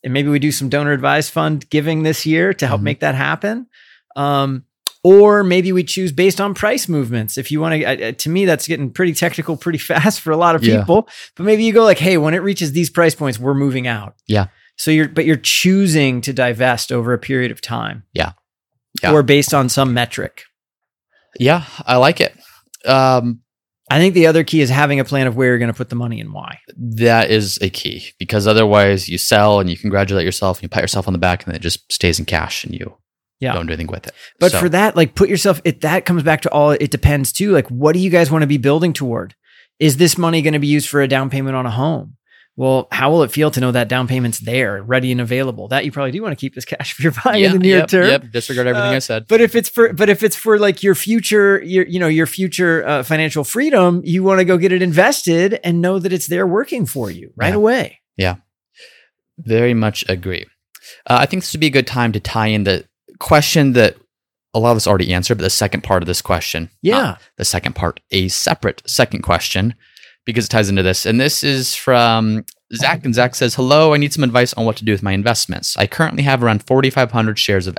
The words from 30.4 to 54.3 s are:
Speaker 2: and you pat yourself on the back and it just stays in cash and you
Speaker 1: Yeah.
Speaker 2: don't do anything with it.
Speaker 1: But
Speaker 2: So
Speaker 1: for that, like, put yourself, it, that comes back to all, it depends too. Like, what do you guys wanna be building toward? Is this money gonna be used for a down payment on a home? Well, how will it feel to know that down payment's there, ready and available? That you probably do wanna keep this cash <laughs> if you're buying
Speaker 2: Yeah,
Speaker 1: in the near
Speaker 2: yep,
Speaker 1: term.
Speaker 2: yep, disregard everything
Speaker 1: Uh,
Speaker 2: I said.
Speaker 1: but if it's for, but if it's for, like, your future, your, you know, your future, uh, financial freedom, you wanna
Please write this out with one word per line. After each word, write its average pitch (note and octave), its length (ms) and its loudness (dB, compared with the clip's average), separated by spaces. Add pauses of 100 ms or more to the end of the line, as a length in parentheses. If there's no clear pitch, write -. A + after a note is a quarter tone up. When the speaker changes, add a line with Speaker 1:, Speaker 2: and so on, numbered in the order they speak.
Speaker 2:
and - 60 -18
you F#2 40 -10
pat - 140 -2
yourself F2+ 240 -4
on F#2+ 60 -2
the F2+ 60 -2
back F2 280 0
and E2+ 80 -8
it D#2+ 60 -10
just - 320 -8
stays F2 260 0
in F#2 60 -6
cash D#2+ 400 -6
and - 100 -12
you - 220 -14 (440)
Speaker 1:
Yeah. B2+ 120 -4
Speaker 2:
don't E2+ 140 -6
do E2 60 -6
anything D#2+ 200 -8
with - 140 -14
it. - 80 -18 (240)
Speaker 1:
But F3+ 140 4
Speaker 2:
So F#3 80 0
Speaker 1:
for F3 100 0
that, G3 260 2
like, E3 180 2
put G3 140 2
yourself, F#3+ 360 0
it, - 180 -2
that E3 240 -2
comes F3 160 0
back D#3 200 2
to - 80 -2
all, D3 200 4
it D3 200 0
depends C#3 420 0
too. G3+ 200 -2
Like, C#3+ 160 2
what C3+ 240 2
do F3+ 60 2
you F#3 120 0
guys E3+ 200 4
wanna D#3 160 2
be C#3+ 120 2
building D3+ 360 2
toward? A#2 400 -6 (440)
Is D3 200 4
this E3+ 180 4
money E3 240 0
gonna D3+ 200 0
be D3 80 -2
used D3 200 0
for C#3+ 140 0
a C3+ 60 0
down C3+ 200 -2
payment C3+ 280 -4
on B2+ 100 -4
a A#2+ 40 -6
home? B2+ 460 -4 (400)
Well, C3 360 0
how C3 180 0
will E3 120 4
it B2 80 0
feel D3+ 220 0
to - 80 -2
know B2+ 120 0
that A#2+ 160 -2
down B2+ 180 -2
payment's B2 340 -4
there, A2 420 -4
ready B2+ 300 -2
and B2 80 -2
available? A#2+ 480 -4
That C3 180 -2
you C#3 60 -6
probably C#3 180 -6
do D#3+ 100 -8
wanna G#3+ 160 -8
keep - 180 -10
this B2 120 -14
cash - 260 -8
<laughs> - 60 -16
if - 40 -8
you're D3+ 120 2 (100)
buying G#3+ 160 2
Speaker 2:
Yeah, G3 60 4
Speaker 1:
in F#3+ 80 4
the F#3+ 60 2
near F#3 180 4
Speaker 2:
yep, D#3+ 100 0
Speaker 1:
term. F#3 180 4
Speaker 2:
yep, C3+ 260 0
disregard B2 340 -2
everything G#2 260 0
Speaker 1:
Uh, C3 40 0
Speaker 2:
I - 20 0
said. A2+ 300 -6
Speaker 1:
but A3+ 120 4
if A#3 140 2
it's A#3 160 0
for, A#3 240 2
but G3 160 2
if G3+ 120 2
it's G#3+ 140 0
for, G#3+ 220 2
like, G3+ 240 0
your F#3+ 120 4
future, G3+ 720 0
your, F3+ 220 0
you F3 120 -4
know, F3 100 0
your D#3 180 2
future, F3 600 -2
uh, C#3+ 160 -2
financial D#3 420 -2
freedom, G3+ 600 2
you F3+ 180 -2
wanna F#3+ 220 4